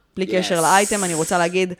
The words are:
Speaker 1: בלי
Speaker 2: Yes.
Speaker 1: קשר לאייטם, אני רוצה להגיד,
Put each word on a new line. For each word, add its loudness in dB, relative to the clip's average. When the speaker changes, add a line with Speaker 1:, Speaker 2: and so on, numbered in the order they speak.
Speaker 1:
בלי -4
Speaker 2:
Yes. -6
Speaker 1:
קשר 0
לאייטם, 2
אני -4
רוצה -2
להגיד, 0